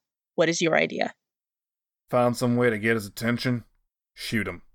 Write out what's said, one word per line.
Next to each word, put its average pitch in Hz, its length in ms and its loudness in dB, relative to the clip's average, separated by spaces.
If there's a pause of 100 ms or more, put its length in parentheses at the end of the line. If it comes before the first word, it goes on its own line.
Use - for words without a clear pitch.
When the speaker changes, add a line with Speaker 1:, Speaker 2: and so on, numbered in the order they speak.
(340)
Speaker 1:
What 165 160 2
is 165 100 -2
your 160 160 2
idea? - 380 0 (960)
Speaker 2:
Find 123 260 2
some 120 220 0
way 123 140 4
to 107 80 -2
get 113 160 0
his 104 100 -4
attention. 117 580 -2 (520)
Shoot 104 320 -4
him. 87 160 -10 (120)